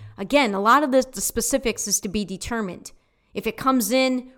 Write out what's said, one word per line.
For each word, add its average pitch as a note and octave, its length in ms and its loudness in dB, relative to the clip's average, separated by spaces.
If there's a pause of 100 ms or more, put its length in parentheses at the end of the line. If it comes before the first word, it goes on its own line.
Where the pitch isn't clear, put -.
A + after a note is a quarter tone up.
(180)
again, A#3+ 360 2
a G3 80 -2
lot B3 220 6
of C4+ 80 0
the, C4 220 4
the G#3 80 -8
specifics A3+ 640 -2
is G3 120 0
to G#3 100 -6
be G#3 160 -2
determined. F#3+ 640 -8 (420)
If G3+ 120 -6
it A3 120 -6
comes B3+ 340 2
in C4 460 0